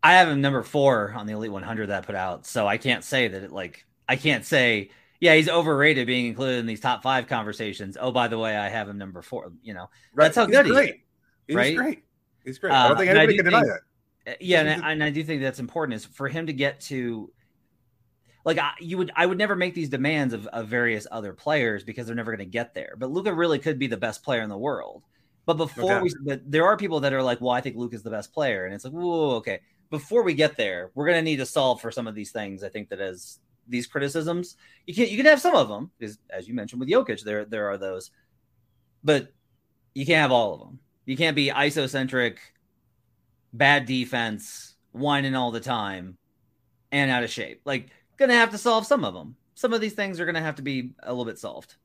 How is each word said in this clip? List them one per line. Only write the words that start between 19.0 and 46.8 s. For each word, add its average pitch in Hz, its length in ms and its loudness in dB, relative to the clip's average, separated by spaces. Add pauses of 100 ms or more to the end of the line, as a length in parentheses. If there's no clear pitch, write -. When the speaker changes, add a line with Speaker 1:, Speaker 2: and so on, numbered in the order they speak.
Speaker 1:
I 165 100 4
would 185 140 0
never 202 160 0
make 180 200 -2
these 160 140 -4
demands 139 460 0
of, 107 140 -10
of 113 180 -8
various 117 460 -2
other 104 200 -8
players 117 520 -2
because 113 240 -10
they're 117 80 -6
never 113 160 -6
gonna 101 120 -8
get 113 300 -6
there. - 240 -12
But 131 140 -6
Luka 190 200 -2
really 165 280 2
could 151 180 -2
be 135 80 -2
the 113 100 -2
best 107 280 -6
player 120 180 0
in 110 60 -6
the 101 100 -10
world. 104 460 -6 (420)
But 165 80 2
before 151 280 -4
Speaker 2:
No 185 80 2
doubt. 202 120 2
Speaker 1:
we, 165 120 0 (100)
but 139 260 -6
there 160 160 4
are 208 100 4
people 180 240 -4
that 139 120 0
are 135 100 0
like, 120 180 0
"Well, 123 100 -2
I 123 100 0
think 127 160 -10
Luka's 117 260 -10
the 110 80 -10
best 107 220 -10
player," 117 320 -2
and 95 100 -10
it's 98 100 -16
like, 131 80 -12
"Whoa, 165 440 0
okay." 107 240 -6 (300)
Before 202 320 0
we 180 120 2
get 147 220 2
there, 92 380 -4
we're 147 120 -2
gonna 165 160 4
need 160 140 0
to 131 100 -4
solve 131 340 2
for 117 100 -8
some 117 160 -8
of 107 80 -10
these 104 180 -12
things. 98 320 -8
I 95 40 -10
think 104 200 -12
that 95 120 -10
as 92 380 -10 (300)
these 120 180 -6
criticisms, 160 720 -4 (300)
you 175 80 -10
can't, 214 160 2
you 208 60 -4
can 262 100 4
have 302 140 8
some 349 140 4
of 135 140 4
them, 110 220 -10 (100)
'cause 107 180 -12 (120)
as 95 180 -12
you 117 60 -10
mentioned 123 260 -8
with 131 80 -6
Jokic, 120 340 0
there, 104 220 -4
there 107 240 -4
are 101 100 -6
those, 95 320 -8 (920)
but 143 280 2 (640)
you 135 100 -6
can't 160 160 4
have 135 120 4
all 110 220 4
of 64 60 -14
them. 127 200 -20 (240)
You 131 120 -4
can't 160 200 2
be 143 120 2
isocentric, 135 880 0 (1120)
bad 139 340 4
defense, 117 920 -6 (160)
whining 139 440 0
all 123 140 -2
the 113 100 -6
time, 98 560 -6 (760)